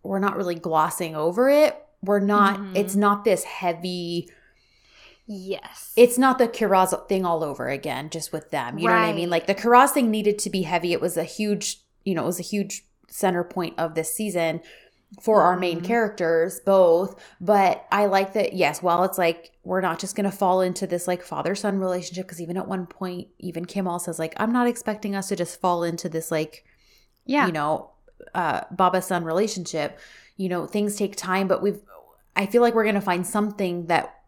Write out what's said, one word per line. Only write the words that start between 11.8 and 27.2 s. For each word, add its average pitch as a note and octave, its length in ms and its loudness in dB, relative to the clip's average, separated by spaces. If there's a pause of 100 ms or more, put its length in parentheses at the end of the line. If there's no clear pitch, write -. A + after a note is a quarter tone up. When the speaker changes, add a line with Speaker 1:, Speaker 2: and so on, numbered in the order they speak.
Speaker 1:
you F#3 120 -2
know, D3 80 -2
it C#3 40 -2
was E3+ 120 -4
a F3 40 -10
huge G3+ 420 -6 (220)
center F3 360 0
point F3 340 -6
of D#3+ 180 -4
this D#3+ 180 -4
season E3+ 480 -2 (600)
for G#3+ 220 4
our F3+ 140 4
main F3+ 200 -2
Speaker 2:
Mm-hmm. E3+ 80 -8
Speaker 1:
characters, F3+ 800 0
both. F#3+ 560 4 (180)
But G3 520 2
I G#3 160 2
like G3 260 2
that, G#3 200 -2
yes, D#3 280 0
while F3 220 2
it's F#3+ 140 -2
like, E3+ 340 0 (120)
we're F#3 180 -2
not F3+ 180 -2
just - 160 -8
gonna G3 160 0
fall F#3 300 2
into F3+ 260 -2
this, F3 200 -4
like, F3+ 140 -2
father-son G3 580 -4
relationship, F#3 480 -4
'cause E3+ 140 -14
even E3+ 160 -8
at - 100 -6
one F#3 200 -6
point, F3+ 400 -10 (100)
even F3 280 -10
Kimmel F3+ 340 -4
says, E3 200 -8
like, D#3+ 180 -4
"I'm A3 160 -2
not B3 140 2
expecting G#3 480 -4
us F#3+ 140 -6
to G3 60 -2
just E3+ 260 -6
fall F3 220 0
into E3+ 260 -4
this, D#3+ 220 -6
like, D#3 340 -4 (600)